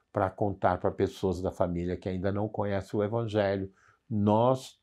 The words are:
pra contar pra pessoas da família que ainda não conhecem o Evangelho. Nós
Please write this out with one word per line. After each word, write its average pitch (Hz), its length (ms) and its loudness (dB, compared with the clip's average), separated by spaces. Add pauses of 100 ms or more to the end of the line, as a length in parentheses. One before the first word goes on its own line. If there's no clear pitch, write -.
(120)
pra 98 160 0
contar 95 500 0
pra 98 120 0
pessoas 92 500 -2
da 92 100 -2
família 87 460 -2
que - 120 -6
ainda 92 220 -4
não 101 180 -2
conhecem 101 520 -4
o - 20 2
Evangelho. 101 680 0 (360)
Nós 110 760 2